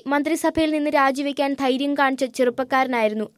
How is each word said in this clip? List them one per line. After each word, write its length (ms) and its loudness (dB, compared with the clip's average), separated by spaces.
മന്ത്രിസഭയിൽ 640 0
നിന്ന് 200 -2
രാജിവെക്കാൻ 600 0
ധൈര്യം 420 0
കാണിച്ച 300 0
ചെറുപ്പക്കാരനായിരുന്നു 1000 0